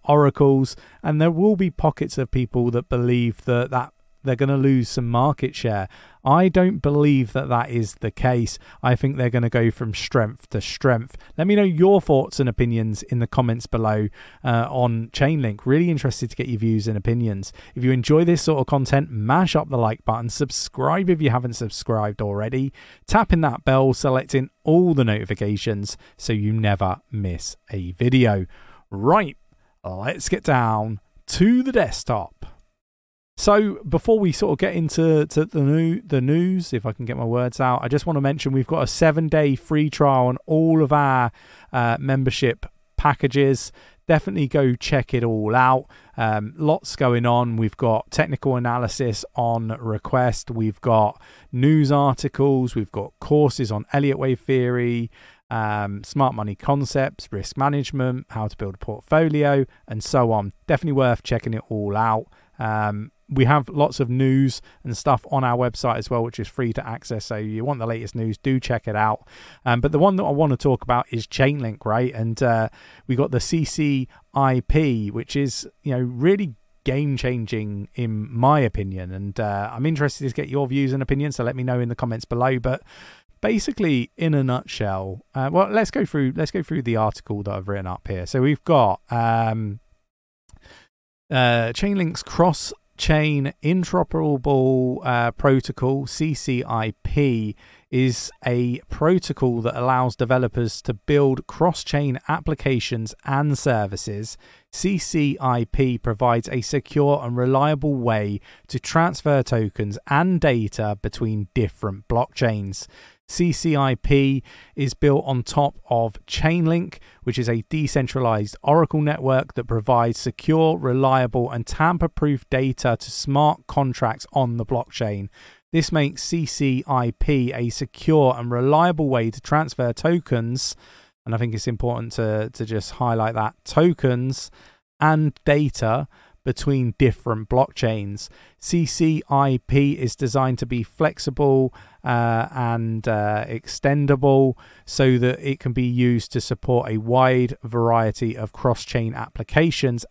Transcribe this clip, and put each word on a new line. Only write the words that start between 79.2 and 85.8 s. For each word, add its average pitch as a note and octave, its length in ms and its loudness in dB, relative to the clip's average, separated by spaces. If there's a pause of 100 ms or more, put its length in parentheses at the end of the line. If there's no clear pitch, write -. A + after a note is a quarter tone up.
uh, G#2 320 -4
I'm B2 140 -4
interested D3 420 -2
to A#2+ 60 -6
get - 140 -6
your C#3 180 -2
views C3+ 260 0
and C3+ 100 -4
opinions, C#3 340 -2
so B2+ 80 -4
let B2+ 120 -4
me B2+ 60 -6
know B2+ 180 -2
in A#2+ 80 -2
the A#2 80 -6
comments A2+ 300 -6
below. B2+ 320 0
But B2+ 240 -4 (580)
basically, G3+ 720 0
in D#3+ 200 0
a C#3 100 2
nutshell, G2+ 760 -4 (120)
uh, C3+ 160 -2
well, F#3+ 200 2
let's G#3+ 200 2